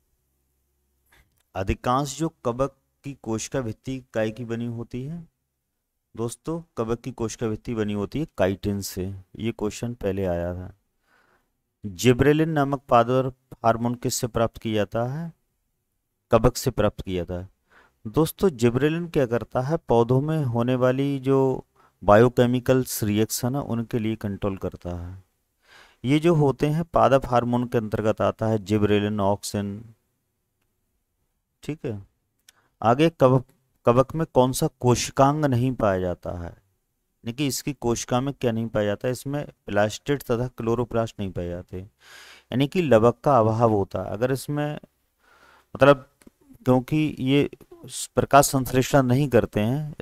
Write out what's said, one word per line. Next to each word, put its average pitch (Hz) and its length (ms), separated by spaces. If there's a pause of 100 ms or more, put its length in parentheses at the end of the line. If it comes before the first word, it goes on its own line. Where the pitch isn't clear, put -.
(1600)
अधिकांश 123 640
जो 160 100 (160)
कवक 127 320 (260)
की 139 100
कोशिका 113 480
भित्ति 127 420 (100)
काय 110 180
की 120 140
बनी 117 200
होती 120 380
है? 165 240 (880)
दोस्तों, 151 480 (140)
कवक 117 240
की 131 100
कोशिका 113 360
भित्ति 110 280
बनी 104 180
होती 101 260
है 165 80 (100)
काइटिन 98 440
से। 98 340 (240)
ये 113 120
क्वेश्चन 110 420
पहले 98 320
आया 87 300
था। 90 180 (1120)
जिबरेलिन 127 640
नामक 139 400
पादप 127 460 (300)
हार्मोन 117 300
किससे 123 320
प्राप्त 113 300
किया 110 180
जाता 110 300
है? 156 280 (1000)
कवक 117 260
से 127 140
प्राप्त 104 300
किया 90 220
जाता 90 180
है। - 180 (480)
दोस्तों, 156 420
जिबरेलिन 139 600
क्या 143 160
करता 120 360
है? 151 160
पौधों 120 440
में 156 220
होने 120 320
वाली 131 440
जो 135 480 (360)
बायोकेमिकल्स 123 1000
रिएक्शन 110 520
है 143 60
उनके 117 380
लिए 110 160
कंट्रोल 98 420
करता 90 320
है। 90 340 (840)
ये 143 140
जो 165 160
होते 147 320
हैं 160 180
पादप 120 400
हार्मोन 120 420
के 123 100
अंतर्गत 107 440
आता 104 260
है 110 100
जिबरेलिन, 104 600
ऑक्सिन, 101 760 (1700)
ठीक 151 220
है। 104 220 (760)
आगे 135 260
कवक, 127 360 (400)
कवक 123 300
में 160 180
कौन 127 180
सा 156 160
कोशिकांग 135 760
नहीं 127 260
पाया 104 280
जाता 90 320
है? 85 180
यानी - 840
कि 143 140
इसकी 135 260
कोशिका - 480
में 139 120
क्या 120 180
नहीं 113 160
पाया 107 180
जाता 101 220
है? 127 40
इसमें 143 360 (180)
प्लास्टिड 107 580
तथा 123 240
क्लोरोप्लास्ट 117 720
नहीं 98 120
पाए 87 180
जाते, 90 280 (760)
यानी 135 160
कि 185 140
लवक 117 420
का 139 160
अभाव 110 320
होता 98 280
है। 95 100
अगर 110 220
इसमें, 147 480 (960)
मतलब, 139 340 (560)
क्योंकि 131 540
ये 135 300 (640)
प्रकाश 139 320
संश्लेषण 131 560
नहीं 127 260
करते 107 300
हैं 143 420